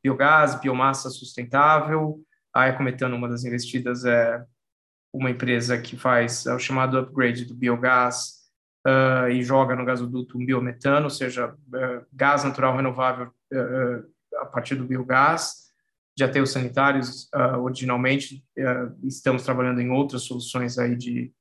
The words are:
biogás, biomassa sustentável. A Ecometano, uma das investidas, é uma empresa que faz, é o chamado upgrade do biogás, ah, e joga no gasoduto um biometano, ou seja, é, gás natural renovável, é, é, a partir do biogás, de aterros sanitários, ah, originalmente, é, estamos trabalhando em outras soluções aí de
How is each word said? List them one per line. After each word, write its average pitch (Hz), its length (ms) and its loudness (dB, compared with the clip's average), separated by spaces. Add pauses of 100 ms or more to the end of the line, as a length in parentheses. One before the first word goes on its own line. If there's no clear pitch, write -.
biogás, 139 600 4
biomassa 135 500 0
sustentável. 151 1080 2 (340)
A 127 140 4
Ecometano, 127 480 -2
uma 120 120 -4
das 120 160 -6
investidas, 123 600 -4
é 120 400 2 (680)
uma 131 160 -2
empresa 123 480 0
que 120 200 -10
faz, 120 500 0
é 123 80 0
o 123 40 -4
chamado 131 400 0
upgrade 123 460 0
do 120 100 -14
biogás, 123 880 0 (420)
ah, 131 440 4
e 127 120 0
joga 127 320 4
no 123 100 -4
gasoduto 123 540 -4
um 123 60 -4
biometano, 131 600 2
ou 143 60 -2
seja, 123 440 -4 (200)
é, 127 280 -4 (100)
gás 139 320 2
natural 135 320 0
renovável, 127 560 -2 (180)
é, 135 60 -4
é, 123 840 -4
a 135 60 -8
partir 131 300 -4
do 127 80 -4
biogás, 131 840 0 (500)
de 139 80 2
aterros 135 260 2
sanitários, 131 840 0
ah, 131 240 2
originalmente, 127 840 -2 (120)
é, 127 320 -2 (140)
estamos 131 400 -2
trabalhando 127 380 0
em 123 100 -2
outras 135 320 0
soluções 123 560 -6
aí 123 180 0
de 120 440 -6